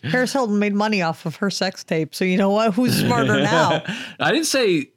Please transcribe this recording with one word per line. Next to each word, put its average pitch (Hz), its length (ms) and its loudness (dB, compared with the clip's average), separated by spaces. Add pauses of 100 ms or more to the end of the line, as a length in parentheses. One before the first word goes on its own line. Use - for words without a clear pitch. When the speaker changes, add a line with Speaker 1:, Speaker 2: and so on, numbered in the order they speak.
Speaker 1:
Paris 247 320 -2
Hilton 226 240 0
made 208 160 0
money 208 300 0
off 165 240 -4
of 151 80 -6
her 196 160 -2
sex - 320 -6
tape. 160 320 -2
So 185 100 -2
you 185 100 2
know 196 140 2
what? 214 240 2
Who's 247 240 0
smarter 180 420 2
Speaker 2:
<laughs> 143 40 2
Speaker 1:
now? 156 400 2 (360)
Speaker 2:
I 156 120 2
didn't 294 160 0
say, 190 500 0